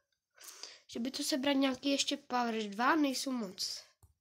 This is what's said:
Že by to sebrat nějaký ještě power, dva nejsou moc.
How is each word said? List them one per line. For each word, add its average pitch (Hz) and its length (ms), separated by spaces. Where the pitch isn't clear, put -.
Že - 140
by 247 100
to 285 120
sebrat 285 340
nějaký 269 340
ještě 277 260
power, 233 460
dva 226 340
nejsou 277 360
moc. - 520